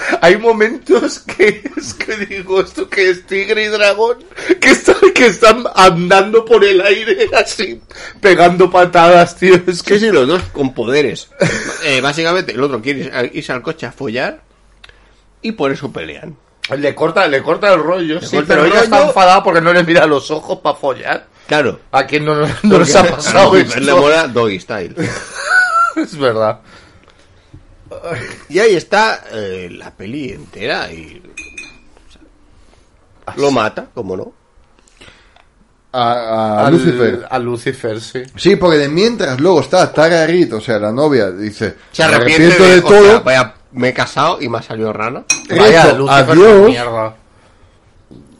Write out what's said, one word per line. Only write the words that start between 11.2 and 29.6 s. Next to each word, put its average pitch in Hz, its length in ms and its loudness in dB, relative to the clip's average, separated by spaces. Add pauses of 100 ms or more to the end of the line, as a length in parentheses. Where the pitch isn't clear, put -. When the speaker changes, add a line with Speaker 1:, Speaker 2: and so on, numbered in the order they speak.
Speaker 2:
<laughs> - 440 -4
Eh, 135 180 -2
básicamente, 165 520 -4
el 117 80 -6
otro 135 200 -4
quiere 135 200 -6
irse 135 140 -12
al, 127 180 -4
irse 151 200 -10
al 127 80 -8
coche - 240 -10
a 120 60 -14
follar 139 500 -8 (1000)
y 226 120 -8
por 143 180 -4
eso 135 200 -10
pelean. 147 440 -16 (400)
Speaker 1:
Le 143 200 -4
corta, 170 320 -2
le 135 140 -2
corta 190 320 -2
el 165 80 2
rollo, 165 380 -4
Speaker 2:
Le - 80 -12
Speaker 1:
sí, - 80 -6
Speaker 2:
corta 151 200 0
Speaker 1:
pero 151 100 2
Speaker 2:
el 175 60 2
Speaker 1:
ella 208 100 2
está 220 160 2
Speaker 2:
rollo. 196 120 4
Speaker 1:
enfadada 190 340 4
porque 170 180 2
no 165 100 2
le 175 120 2
mira 165 200 2
a 160 40 4
los 143 240 -2
ojos 156 280 -8
pa' 147 160 -2
follar. 135 520 -8 (200)
Speaker 2:
Claro. 139 320 -2 (120)
Speaker 1:
¿A 135 140 0
quién 147 200 -4
no, 151 100 -2
no, 147 120 -2
no - 140 -8
Speaker 2:
Porque 208 180 4
Speaker 1:
les 170 160 2
ha 185 100 6
pasado 170 460 2
Speaker 2:
a - 20 4
Lucifer - 280 2
Speaker 1:
esto? 139 140 0
Speaker 2:
le 135 60 4
mola 151 260 2
Doggy 113 320 -2
Style. 90 360 -10 (540)
Speaker 1:
<laughs> - 460 0
Es 240 220 -8
verdad. 110 420 -2 (1900)
Speaker 2:
Y 170 100 -2
ahí 220 160 4
está, 208 560 -2
eh, 95 400 -10